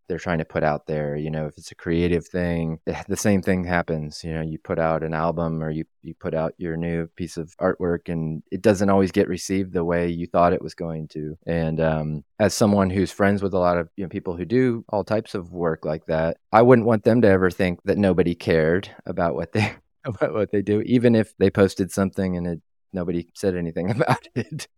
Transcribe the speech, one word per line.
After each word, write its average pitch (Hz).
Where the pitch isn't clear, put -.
they're 87
trying 85
to 80
put -
out 76
there. 76
You 76
know, 78
if -
it's -
a -
creative 85
thing, 85
eh, 85
the 98
same 101
thing 92
happens. 82
You 82
know, 80
you 78
put 85
out 80
an 80
album 80
or 78
you, 78
you 80
put 85
out 80
your 82
new 85
piece 87
of 80
artwork, 90
and 80
it 92
doesn't 101
always 98
get 98
received 92
the 87
way 87
you 85
thought 87
it -
was 80
going 80
to. 76
And, 80
um, 78
as 104
someone 101
who's 92
friends 101
with 95
a 95
lot 87
of, 85
you 98
know, 82
people 92
who 87
do 120
all 101
types 110
of 87
work 85
like 80
that, 80
I 110
wouldn't 120
want 110
them 120
to 113
ever 92
think 90
that 92
nobody 90
cared 82
about 85
what 85
they, 107
<laughs> -
about 139
what 104
they 101
do, 104
even 120
if 110
they 95
posted 95
something 95
and 87
it, 82
nobody 87
said 95
anything 85
<laughs> 107
about 131
it. 127